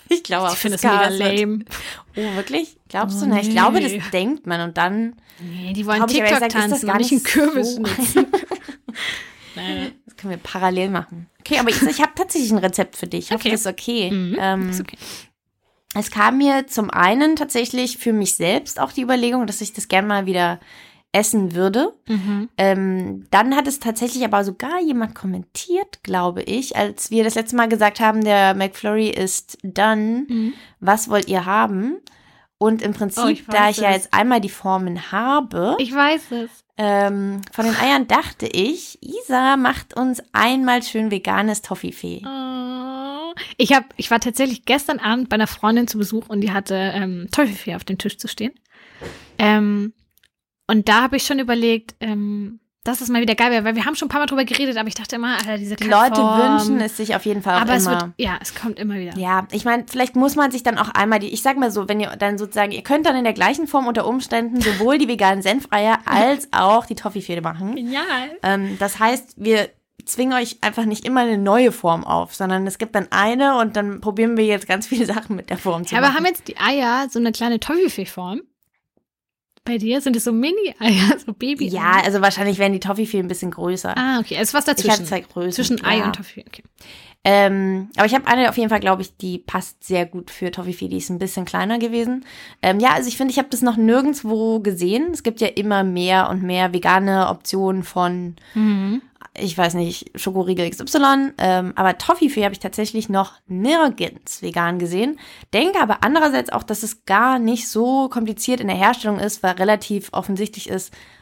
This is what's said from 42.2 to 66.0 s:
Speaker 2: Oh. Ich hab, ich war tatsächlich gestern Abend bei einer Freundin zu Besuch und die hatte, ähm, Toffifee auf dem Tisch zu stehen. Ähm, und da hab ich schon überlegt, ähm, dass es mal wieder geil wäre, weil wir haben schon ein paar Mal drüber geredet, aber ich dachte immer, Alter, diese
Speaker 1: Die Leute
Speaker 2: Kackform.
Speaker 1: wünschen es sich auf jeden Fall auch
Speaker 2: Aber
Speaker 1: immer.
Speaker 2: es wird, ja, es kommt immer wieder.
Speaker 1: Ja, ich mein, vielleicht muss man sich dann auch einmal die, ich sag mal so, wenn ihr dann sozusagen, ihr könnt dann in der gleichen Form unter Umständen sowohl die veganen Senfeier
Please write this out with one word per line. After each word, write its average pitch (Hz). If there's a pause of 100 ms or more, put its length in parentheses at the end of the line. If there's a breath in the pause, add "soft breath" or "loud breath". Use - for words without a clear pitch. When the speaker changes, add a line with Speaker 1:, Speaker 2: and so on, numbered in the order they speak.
Speaker 2:
Oh. 262 (240 loud breath)
Ich 254
hab, 269 (120)
ich -
war 233
tatsächlich 240
gestern 277
Abend 240
bei -
einer 214
Freundin 233
zu 220
Besuch 214
und 208
die 202
hatte, 196
ähm, 190
Toffifee 202
auf 180
dem 190
Tisch -
zu -
stehen. 220 (840 loud breath)
Ähm, 208 (760)
und 214
da 220
hab 254
ich 269
schon 277
überlegt, 233
ähm, 208 (240)
dass 240
es 240
mal 240
wieder 226
geil 240
wäre, 226
weil 220
wir 220
haben 302
schon 311
ein -
paar 294
Mal 294
drüber 269
geredet, 262
aber 220
ich -
dachte 226
immer, 247
Alter, 214
diese 202
Speaker 1:
Die -
Leute 220 (100)
Speaker 2:
Kackform. 220 (200)
Speaker 1:
wünschen 214
es 214
sich 214
auf 190
jeden 208
Fall 185
auch 185
Speaker 2:
Aber 240
Speaker 1:
immer. -
Speaker 2:
es 190
wird, 175
ja, 190
es -
kommt 220
immer 208
wieder. 180
Speaker 1:
Ja, 185
ich 208
mein, 240
vielleicht 254
muss 285
man 285
sich 247
dann 254
auch 226
einmal 214
die, 202
ich 214
sag 262
mal 254
so, 196
wenn 208
ihr 208
dann 202
sozusagen, 202
ihr 190
könnt 302
dann 277
in 247
der 220
gleichen 262
Form 269
unter 233
Umständen 233
sowohl 214
die 269
veganen 196
Senfeier 208